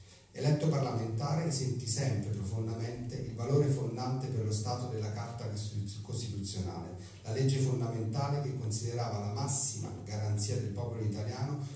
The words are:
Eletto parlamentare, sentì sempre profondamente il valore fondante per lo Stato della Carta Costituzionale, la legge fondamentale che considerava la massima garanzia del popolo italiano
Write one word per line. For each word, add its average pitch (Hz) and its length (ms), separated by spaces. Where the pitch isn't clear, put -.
Eletto 147 320
parlamentare, 135 840
sentì - 340
sempre 104 460
profondamente 113 840
il 113 180
valore 135 320
fondante 127 600
per 107 160
lo 104 80
Stato 120 360
della 107 240
Carta 104 360
Costituzionale, 95 960
la 110 120
legge 135 260
fondamentale 120 800
che - 160
considerava 110 640
la 104 140
massima 107 720
garanzia 104 520
del - 160
popolo 110 320
italiano 110 560